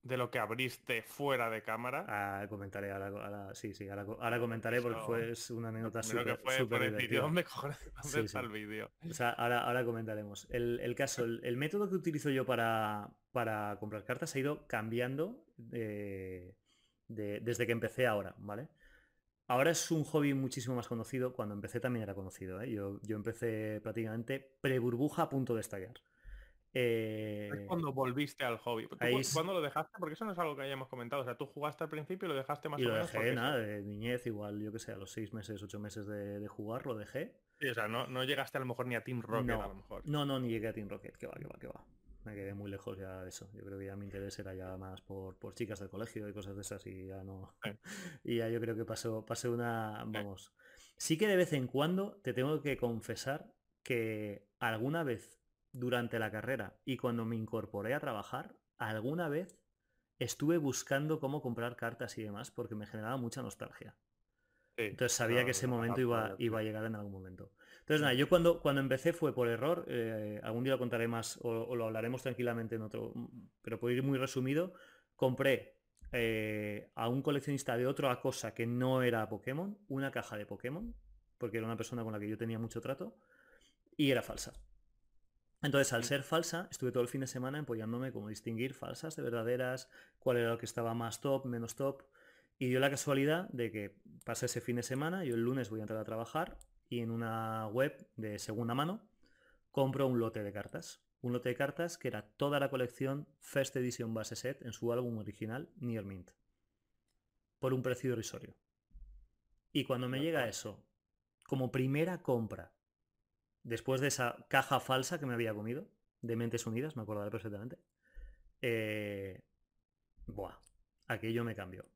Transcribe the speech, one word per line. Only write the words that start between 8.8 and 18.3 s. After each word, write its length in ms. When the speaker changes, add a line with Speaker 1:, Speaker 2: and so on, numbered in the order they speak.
Speaker 2:
O 40
sea, 160
ahora, 340
ahora 200
comentaremos. 680
El, 300
el 140
caso, 300
el, 180
el 140
método 320
que 80
utilizo 340
yo 160
para, 640
para 480
comprar 240
cartas 320
ha 20
ido 300
cambiando 760
de, 1000
de, 320
desde 260
que 60
empecé 340
ahora, 320